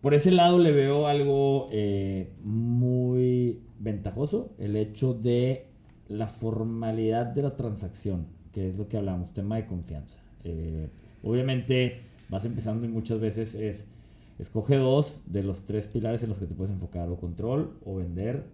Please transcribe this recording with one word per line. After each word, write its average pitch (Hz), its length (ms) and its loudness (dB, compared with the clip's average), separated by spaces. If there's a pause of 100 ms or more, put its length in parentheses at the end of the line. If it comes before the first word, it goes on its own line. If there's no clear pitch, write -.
por 143 140 4
ese 147 160 6
lado 175 300 8
le 165 100 8
veo 143 380 4
algo, 139 640 4
eh, 98 580 -2 (120)
muy 123 1160 2 (220)
ventajoso, 110 800 -4
el 104 180 -2
hecho 107 380 0
de 123 520 0 (420)
la 107 200 -4
formalidad 113 960 -2
de 131 160 -2
la 139 140 -2
transacción, 98 720 -4 (260)
que 95 160 -4
es 92 100 -6
lo 104 80 -4
que 110 100 -6
hablamos, 92 360 -4
tema 101 240 -4
de 110 100 -4
confianza. 82 540 -10 (240)
Eh, 80 440 -6 (360)
obviamente 127 800 0 (260)
vas 95 160 -4
empezando 113 420 -4
y - 20 -4
muchas 113 300 -2
veces 110 380 -2
es, 107 320 -6 (500)
escoge - 380 2
dos 135 500 4
de 95 160 -2
los 95 240 -4
tres 101 220 -4
pilares 117 340 -2
en 117 60 -4
los 98 100 -4
que 95 80 -6
te 85 80 -8
puedes 95 180 -4
enfocar, 87 360 -6
o 87 80 -4
control, 104 680 -4
o 95 120 -8
vender 92 580 -4